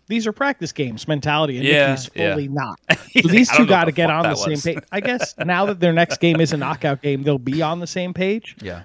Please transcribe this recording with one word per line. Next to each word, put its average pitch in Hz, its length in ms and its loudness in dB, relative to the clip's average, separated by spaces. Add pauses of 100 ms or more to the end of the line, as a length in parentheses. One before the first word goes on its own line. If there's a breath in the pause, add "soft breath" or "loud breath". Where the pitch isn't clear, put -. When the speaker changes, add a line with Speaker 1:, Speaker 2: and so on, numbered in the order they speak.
Speaker 1:
These 226 200 -4
are 214 60 -4
practice 277 380 -4
games 120 380 -6
mentality, 151 480 -2
and 131 100 -2
Speaker 2:
Yeah, 143 260 4
Speaker 1:
Nicky's 127 220 -6
Speaker 2:
yeah. 101 200 -2
Speaker 1:
fully 143 140 -4
not. 135 360 -8
Speaker 2:
<laughs> - 240 -2
He's - 140 2
Speaker 1:
So 165 60 2
Speaker 2:
like, 175 80 4
Speaker 1:
these 240 140 6
Speaker 2:
"I - 40 2
Speaker 1:
two - 60 6
Speaker 2:
don't 233 60 6
know 190 60 4
what 190 80 6
Speaker 1:
gotta 165 60 2
Speaker 2:
the 160 60 0
Speaker 1:
get 170 160 2
Speaker 2:
fuck 156 80 2
Speaker 1:
on 165 80 2
Speaker 2:
that - 60 2
Speaker 1:
the - 60 -2
same - 160 -2
Speaker 2:
was." 143 100 -4
Speaker 1:
page. 160 160 -4 (140)
I 196 80 -2
guess 233 380 -4
now 180 280 0
that 196 140 -4
their 175 140 4
next 170 260 2
game 170 220 2
is 156 100 0
a 160 60 -2
knockout 139 440 -4
game, 139 220 -2
they'll 143 140 0
be 135 240 -4
on 165 180 -4
the 175 60 -8
same 180 280 -6
page. 196 460 -4
Speaker 2:
Yeah. 90 240 -10